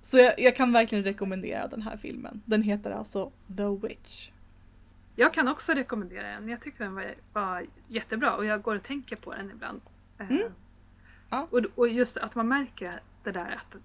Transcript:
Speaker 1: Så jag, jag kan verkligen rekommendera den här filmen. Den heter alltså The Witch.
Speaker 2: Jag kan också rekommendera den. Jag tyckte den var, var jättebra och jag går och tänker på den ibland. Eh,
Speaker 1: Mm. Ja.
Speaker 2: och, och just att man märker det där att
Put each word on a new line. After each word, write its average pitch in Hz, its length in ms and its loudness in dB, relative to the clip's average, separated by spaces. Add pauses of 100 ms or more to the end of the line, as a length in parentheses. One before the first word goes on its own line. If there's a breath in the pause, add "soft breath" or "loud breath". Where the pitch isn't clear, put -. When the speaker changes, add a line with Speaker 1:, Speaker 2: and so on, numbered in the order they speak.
Speaker 1:
Så - 160 4
jag, 247 220 10
jag 247 160 8
kan 247 180 4
verkligen 226 300 4
rekommendera 190 640 -4
den - 140 -8
här 214 160 -8
filmen. - 480 -10
Den 220 160 4
heter 208 300 0
alltså 214 400 -4 (260)
The 202 300 -2
Witch. - 420 -14 (880)
Speaker 2:
Jag 294 180 4
kan 302 140 2
också 320 260 -2
rekommendera 208 540 -4
den. 208 220 -10
Jag 240 120 -8
tyckte 262 220 -12
den 190 120 -8
var, 190 200 -8 (180)
var 185 320 -4 (220)
jättebra 226 480 -2
och 202 100 -2
jag 214 160 0
går 214 140 -2
och 196 80 -6
tänker 269 320 -10
på - 180 -14
den 196 180 -10
ibland. 220 300 -12 (360)
Eh, 196 140 -6
Speaker 1:
Mm. 403 200 2 (760 soft breath)
Ja. 277 220 -4
Speaker 2:
och, 240 80 4 (160)
och 240 140 4
just 240 280 2
att - 180 -6
man 226 120 0
märker 233 540 -2 (220)
det 208 80 -6
där 175 200 -6
att - 340 -12